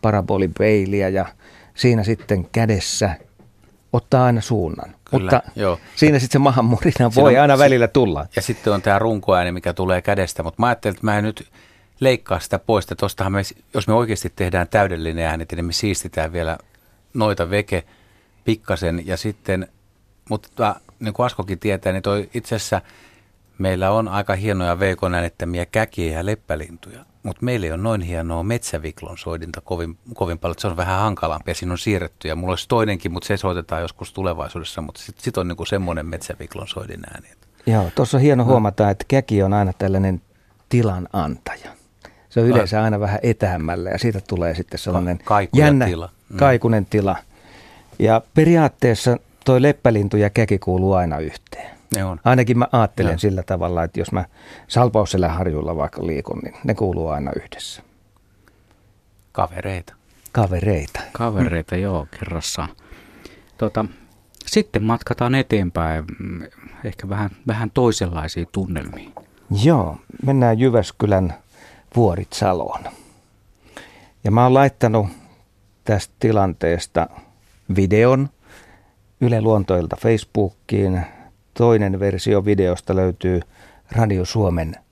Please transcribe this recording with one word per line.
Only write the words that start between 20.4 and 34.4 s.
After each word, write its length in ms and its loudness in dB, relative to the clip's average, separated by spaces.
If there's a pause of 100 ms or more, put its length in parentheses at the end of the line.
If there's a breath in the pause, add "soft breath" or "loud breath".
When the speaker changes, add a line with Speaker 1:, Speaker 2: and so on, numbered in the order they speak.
Speaker 2:
niin 140 -6
kuin 120 -2
Askokin 340 -6
tietää, 340 -2
niin 100 -4
toi 300 -2
itse 220 -6
asiassa 260 -2 (760 soft breath)
meillä 340 0
on 160 0
aika 280 -4
hienoja 440 -2
veikon 360 -2
äänittämiä 500 -4
käkiä 520 -4
ja 80 -6
leppälintuja, 800 -10 (180)
mut 180 -10
meillä 240 -4
ei 60 -4
ole 100 -6
noin 200 -2
hienoa 420 -6
metsäviklon 720 -8
soidinta 440 -10
kovin, 360 -8 (180)
kovin 240 -4
paljon, 120 -6
että 100 -10
se 60 -4
on 100 -6
vähän 220 -2
hankalampi 520 -4
ja 40 -4
siinä 160 -6
on 60 -6
siirretty 500 -4
ja 80 -4
mulla 160 -6
olisi 160 -6
toinenkin, 440 -2
mut 120 -10
se 140 -4
soitetaan 440 -4
joskus 320 -12
tulevaisuudessa, 680 -8